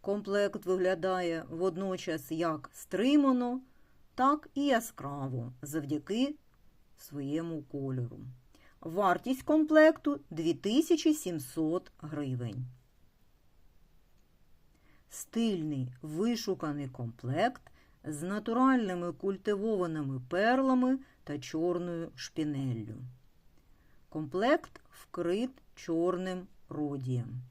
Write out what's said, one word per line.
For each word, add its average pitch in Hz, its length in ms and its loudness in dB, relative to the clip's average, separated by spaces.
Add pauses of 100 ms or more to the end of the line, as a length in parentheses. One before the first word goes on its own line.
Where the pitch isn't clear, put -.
Комплект 202 640 0
виглядає 180 840 0
водночас 180 800 -2
як 160 400 -2
стримано, 254 880 2 (540)
так - 400 2
і 277 120 0
яскраво 139 840 -2 (100)
завдяки 156 720 -2 (640)
своєму 151 640 -4
кольору. 131 580 -6 (600)
Вартість 190 640 0
комплекту — 311 760 6 (100)
дві 165 240 0
тисячі 302 600 4
сімсот 165 840 -4
гривень. 127 680 -6 (2500)
Стильний, 156 840 -2 (100)
вишуканий 160 880 -2
комплект 127 720 -2 (420)
з 151 180 -8
натуральними 208 880 2
культивованими 190 1160 -2
перлами 254 680 4 (260)
та 147 140 -6
чорною 170 760 -2
шпінеллю. 131 840 -4 (1120)
Комплект 185 720 0 (100)
вкрит 185 600 -2 (240)
чорним 180 720 -2 (220)
родієм. 131 840 -4